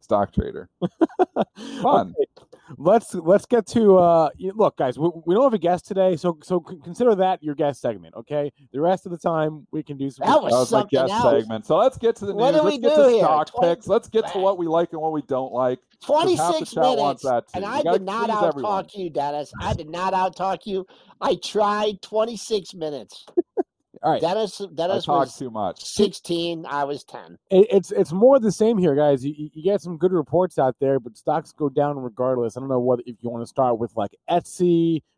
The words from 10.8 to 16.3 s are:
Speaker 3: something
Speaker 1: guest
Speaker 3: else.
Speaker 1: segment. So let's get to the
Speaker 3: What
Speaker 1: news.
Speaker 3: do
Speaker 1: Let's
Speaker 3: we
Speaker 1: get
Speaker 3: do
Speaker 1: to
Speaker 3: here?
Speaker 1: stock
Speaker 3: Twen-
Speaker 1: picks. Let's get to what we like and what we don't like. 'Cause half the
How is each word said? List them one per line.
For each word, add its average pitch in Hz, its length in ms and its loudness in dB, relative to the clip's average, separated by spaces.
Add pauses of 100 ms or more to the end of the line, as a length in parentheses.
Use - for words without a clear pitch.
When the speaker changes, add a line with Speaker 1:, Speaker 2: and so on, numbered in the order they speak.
Speaker 3:
something - 180 0
Speaker 1:
guest 131 140 0
Speaker 3:
else. 117 280 4
Speaker 1:
segment. 110 240 -8
So 156 120 2
let's 262 200 2
get 226 200 0
to 214 100 -12
the 196 60 -4
Speaker 3:
What 233 180 2
Speaker 1:
news. 302 100 4
Speaker 3:
do 302 40 4
Speaker 1:
Let's 302 120 2
Speaker 3:
we 233 40 0
Speaker 1:
get 294 140 4
Speaker 3:
do 302 80 8
Speaker 1:
to 262 60 8
Speaker 3:
here? 226 140 4
Speaker 1:
stock 156 280 2
Speaker 3:
Twen- 170 240 2
Speaker 1:
picks. - 120 -14
Let's 202 200 0
get 220 260 -2
to 202 60 -2
what 190 180 2
we 170 100 -4
like 170 260 0
and 160 80 -10
what 156 100 -2
we 151 120 -4
don't 131 280 -4
like. 127 280 0 (220)
'Cause 285 160 2
half 339 100 2
the 359 100 2